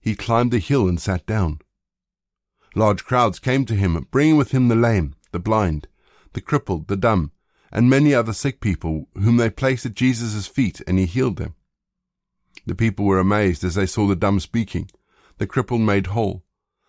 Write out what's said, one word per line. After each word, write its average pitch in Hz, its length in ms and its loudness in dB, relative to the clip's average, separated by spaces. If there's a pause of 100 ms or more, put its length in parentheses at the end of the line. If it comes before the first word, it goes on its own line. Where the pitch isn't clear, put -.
He 110 160 -2
climbed 117 360 0
a 117 60 0
hill 113 300 2
and 87 120 0
sat 92 260 -4
down. 90 340 -2 (1120)
Large 104 300 2
crowds 120 340 0
came 135 280 0
to 110 100 -2
him, 87 340 0
bringing 151 260 4
with 139 140 2
him 127 160 2
the 113 80 4
lame, 110 400 2 (160)
the - 80 -8
blind, 90 480 -2 (460)
the - 80 -6
crippled, 95 480 -4
the 98 80 -2
dumb, 92 340 0 (400)
and 120 180 2
many 143 240 4
other 113 200 0
sick - 260 -6
people 82 560 -4
whom 113 220 2
they 117 120 4
placed 131 380 -2
at 110 80 -8
Jesus' 117 540 -2
feet, 113 400 -2
and 92 100 2
he 95 80 2
healed 101 300 -2
them. - 180 -10 (1120)
The - 80 -6
people 104 300 -2
were 95 160 4
amazed 98 420 2
as 87 140 -4
they 98 100 0
saw 101 220 -2
the 98 80 2
dumb 98 240 0
speaking, - 500 -6 (480)
the 104 80 -4
crippled 120 360 -2
made 101 260 2
whole, 98 340 -4 (460)